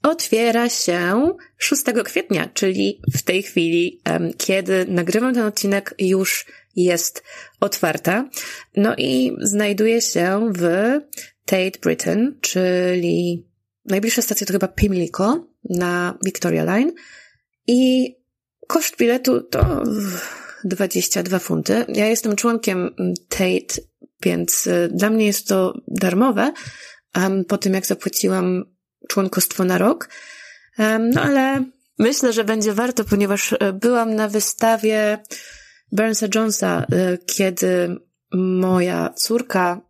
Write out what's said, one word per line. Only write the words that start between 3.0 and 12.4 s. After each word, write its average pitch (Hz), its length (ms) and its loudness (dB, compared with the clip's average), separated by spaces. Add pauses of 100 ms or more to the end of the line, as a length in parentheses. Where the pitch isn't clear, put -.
w - 80 -4
tej 185 200 0
chwili, 170 600 0
em, 165 340 -2
kiedy 185 500 0
nagrywam 196 460 0
ten 233 100 2
odcinek, 196 540 -2
już 190 480 0 (300)
jest 180 460 0 (380)
otwarta. 196 680 0 (480)
No 208 200 2
i 262 440 0
znajduje 208 600 2
się 202 560 0
w 170 60 -2 (840)
Tate 190 380 0
Britain, 180 580 0